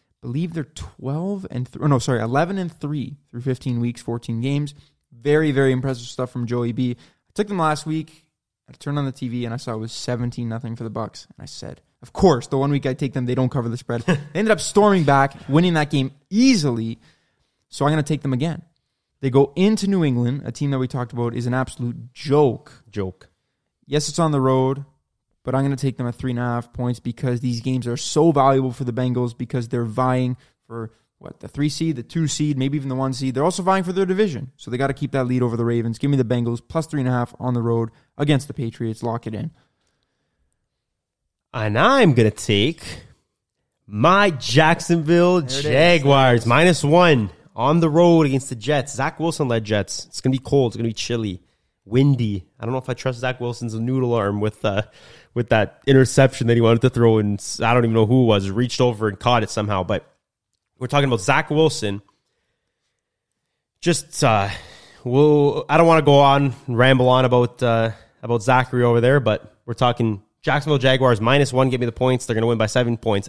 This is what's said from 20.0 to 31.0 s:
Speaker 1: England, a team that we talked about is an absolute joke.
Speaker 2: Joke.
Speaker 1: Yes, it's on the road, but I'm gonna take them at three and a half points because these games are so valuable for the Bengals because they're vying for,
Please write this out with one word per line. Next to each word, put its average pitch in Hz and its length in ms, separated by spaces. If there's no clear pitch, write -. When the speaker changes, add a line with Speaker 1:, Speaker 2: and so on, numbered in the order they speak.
Speaker 1:
England, 123 420
a - 60
team 143 200
that 135 80
we 127 80
talked 123 260
about 117 220
is 117 120
an 120 80
absolute 123 580
joke. 139 760
Speaker 2:
Joke. 95 400
Speaker 1:
Yes, 147 220
it's 147 100
on 160 120
the 143 100
road, 131 440
but 127 120
I'm 139 80
gonna 139 140
take 131 200
them 123 80
at 120 100
three 127 160
and 120 80
a 123 40
half 120 300
points 123 260
because 123 400
these 120 220
games 127 260
are 120 100
so 160 360
valuable 135 400
for 135 100
the 120 100
Bengals 123 420
because 120 340
they're 120 160
vying 127 520
for, 113 240